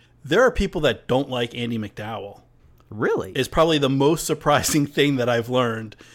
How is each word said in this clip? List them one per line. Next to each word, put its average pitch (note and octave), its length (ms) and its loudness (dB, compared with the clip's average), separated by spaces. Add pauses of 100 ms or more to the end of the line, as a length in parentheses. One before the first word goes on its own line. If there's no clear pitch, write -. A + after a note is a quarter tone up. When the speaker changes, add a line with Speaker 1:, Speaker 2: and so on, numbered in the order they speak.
(240)
Speaker 1:
There D3+ 180 4
are B3+ 100 6
people F#3 300 -2
that B2+ 260 0
don't C3 220 2
like A#2+ 260 -4
Andie A#2 220 -4
MacDowell. G#2 640 -10 (480)
Speaker 2:
Really? A2 440 -2
Speaker 1:
Is C3 140 -2
probably D#3+ 300 2
the C#3 120 2
most C#3 360 2
surprising D3 600 0
<laughs> - 20 -6
thing C#3+ 300 0
that A#2+ 120 0
I've A#2 200 0
learned A2+ 460 -2 (200)